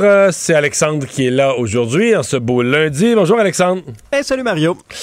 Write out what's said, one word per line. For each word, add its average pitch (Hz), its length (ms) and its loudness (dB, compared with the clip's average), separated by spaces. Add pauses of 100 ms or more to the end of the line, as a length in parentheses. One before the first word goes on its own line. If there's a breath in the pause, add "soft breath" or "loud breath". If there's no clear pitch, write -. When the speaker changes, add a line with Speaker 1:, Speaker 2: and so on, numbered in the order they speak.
Speaker 1:
euh, 196 280 6
c'est - 220 -2
Alexandre 151 520 0
qui 131 220 -2
est 123 40 0
là 135 260 2
aujourd'hui, 123 580 0
en 160 80 0
ce 135 140 -4
beau 123 240 0
lundi. 151 520 0
Bonjour, 208 260 2
Alexandre. 185 420 0 (280)
Speaker 2:
Hey, 277 140 -2
salut, 262 200 -4
Mario. 170 340 -2 (260 loud breath)